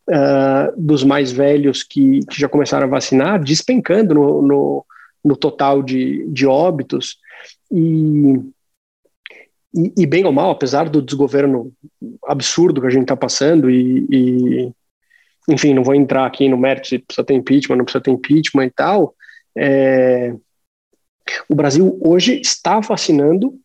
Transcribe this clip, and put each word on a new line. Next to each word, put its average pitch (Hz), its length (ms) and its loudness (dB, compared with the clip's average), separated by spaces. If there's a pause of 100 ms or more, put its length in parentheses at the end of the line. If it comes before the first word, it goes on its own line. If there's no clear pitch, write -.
(120)
ah, 139 680 0
dos 147 280 0
mais 139 260 0
velhos 143 520 0
que, 139 360 2 (100)
que - 80 -14
já 139 120 -2
começaram 143 360 0
a 127 40 -2
vacinar, 139 520 0
despencando 170 760 0
no, 147 260 2
no, 143 440 0 (380)
no 143 140 2
total 139 440 -2
de, 131 460 -4
de 139 180 -4
óbitos. 143 720 -2 (540)
E, 156 680 2 (1300)
e, 170 240 -2
e 180 80 4
bem 170 200 2
ou 151 80 0
mal, 160 180 2
apesar 143 380 -2
do 147 120 0
desgoverno 135 680 -2 (540)
absurdo 143 560 0
que 131 60 -2
a 123 40 0
gente 131 140 2
tá 135 100 -2
passando, 139 540 0
e, 127 400 0
e, 127 640 0 (760)
enfim, 143 240 2
não 131 100 2
vou 135 120 2
entrar 131 300 2
aqui 135 240 0
no 127 80 2
mérito 135 300 -2
se 127 120 -4
precisa - 260 -8
ter 139 80 0
impeachment, 135 440 0
não 143 80 0
precisa 135 180 -6
ter 135 80 0
impeachment 139 540 0
e 127 60 -6
tal, 165 440 -2 (420)
é... 131 760 0 (1160)
o 151 60 0
Brasil 151 460 2
hoje 185 380 2
está 208 400 -2
vacinando 185 840 0